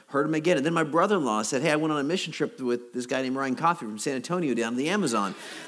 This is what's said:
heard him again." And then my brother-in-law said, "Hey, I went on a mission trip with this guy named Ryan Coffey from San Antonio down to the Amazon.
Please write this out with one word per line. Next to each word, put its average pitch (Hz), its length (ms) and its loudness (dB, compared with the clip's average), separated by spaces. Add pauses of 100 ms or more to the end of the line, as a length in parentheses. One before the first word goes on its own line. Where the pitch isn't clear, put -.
heard 143 180 0
him 156 80 0
again." 156 240 2
And 135 80 0
then 165 80 2
my 165 100 2
brother-in-law 151 600 2
said, 127 180 0
"Hey, 160 100 2
I 151 60 4
went 156 160 2
on 147 80 0
a - 20 0
mission 165 300 -2
trip - 260 -4
with 120 320 -2
this 123 140 -6
guy 131 160 -2
named 131 160 -2
Ryan 135 180 0
Coffey 160 300 0
from 107 140 -8
San 135 180 -2
Antonio 156 360 0
down 113 200 0
to 123 40 -2
the 147 120 0
Amazon. 117 440 0 (340)